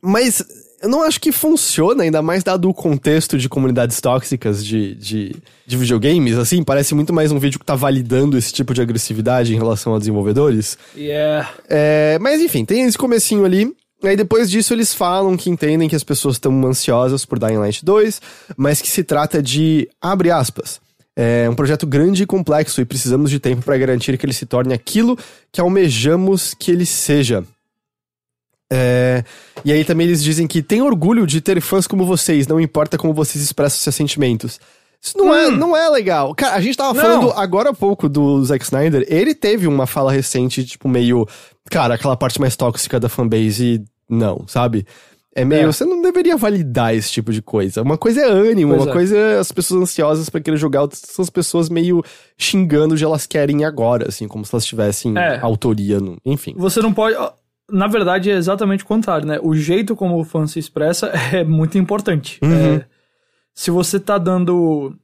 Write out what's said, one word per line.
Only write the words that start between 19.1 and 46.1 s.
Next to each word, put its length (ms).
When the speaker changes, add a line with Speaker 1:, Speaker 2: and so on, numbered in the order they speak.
Speaker 1:
de, 460
abre 300
aspas, 500
"É 320
um 60
projeto 320
grande 380
e 20
complexo 540
e 40
precisamos 460
de 100
tempo 220
pra 160
garantir 400
que 80
ele 80
se 120
torne 280
aquilo 420
que 100
almejamos 920
que 160
ele 140
seja." 580
É, 500
e 80
aí 120
também 220
eles 160
dizem 240
que 160
"tem 200
orgulho 440
de 140
ter 200
fãs 260
como 180
vocês, 420
não 140
importa 380
como 160
vocês 280
expressam 360
seus 160
sentimentos." 640
Isso 160
não 160
é, 160
Speaker 2:
Hum. 80
Speaker 1:
não 200
é 120
legal. 460
Cara, 220
a 40
gente 160
tava 180
Speaker 2:
Não. 80
Speaker 1:
falando 360
agora 320
há 40
pouco 340
do 360
Zack 200
Snyder. 440
Ele 260
teve 340
uma 180
fala 240
recente, 540
tipo, 240
meio, 400
"Cara, 240
aquela 220
parte 240
mais 160
tóxica 420
da 100
fanbase, 760
não", 380
sabe? 360
É 120
meio, 200
Speaker 2:
É. 20
Speaker 1:
você 180
não 160
deveria 360